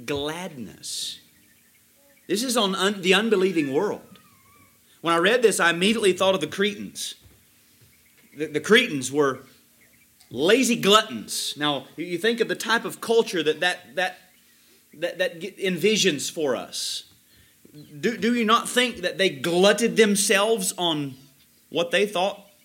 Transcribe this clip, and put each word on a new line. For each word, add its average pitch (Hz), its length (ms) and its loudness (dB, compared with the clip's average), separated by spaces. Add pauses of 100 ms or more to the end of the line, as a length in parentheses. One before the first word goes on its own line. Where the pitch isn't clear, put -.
gladness." 143 1120 -10 (1080)
This 202 160 -2
is 254 140 -4
on 196 180 0
un-, 190 260 0
the 185 120 4
unbelieving 185 600 2
world. 165 460 -4 (840)
When 170 120 2
I 165 40 4
read 208 240 4
this, 196 180 4
I 170 100 4
immediately 196 440 2
thought 190 220 2
of 170 60 -2
the 151 60 -4
Cretans. 196 680 -6 (1200)
The, 151 100 -6
the 147 120 -4
Cretans 147 520 2
were 139 280 0 (880)
lazy 214 460 2
gluttons. 151 840 0
Now, 147 300 -4 (100)
you, 156 80 -8
you 175 120 -6
think 226 220 0
of 220 80 0
the 185 80 -2
type 226 300 -2
of 156 160 -10
culture 220 400 0
that, 151 200 0
that, 180 340 -4
that, 180 240 -4 (760)
that, 160 240 -8
that 175 220 -4
get, 139 180 -12
envisions 185 720 0
for 143 260 -2
us. - 500 -8 (960)
Do, 226 160 -2
do 226 200 0
you 240 100 0
not 233 240 2
think 247 280 0
that 175 200 -6
they 190 120 2
glutted 180 680 2
themselves 202 800 2
on 151 380 -4 (540)
what 170 220 -4
they 190 140 2
thought 196 400 -4 (200)